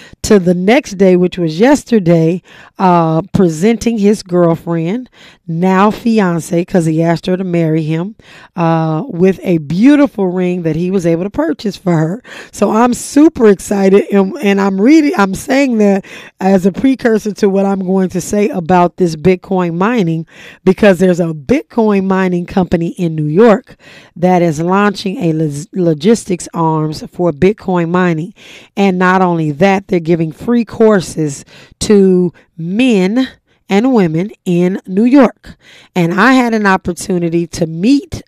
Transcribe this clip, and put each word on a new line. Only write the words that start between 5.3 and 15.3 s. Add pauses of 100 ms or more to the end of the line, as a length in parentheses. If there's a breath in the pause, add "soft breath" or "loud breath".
now
fiance,
'cause
he
asked
her
to
marry
him, (400 loud breath)
uh,
with
a
beautiful
ring
that
he
was
able
to
purchase
for
her. (300 loud breath)
So
I'm
super
excited,
and,
and
I'm
reading,
I'm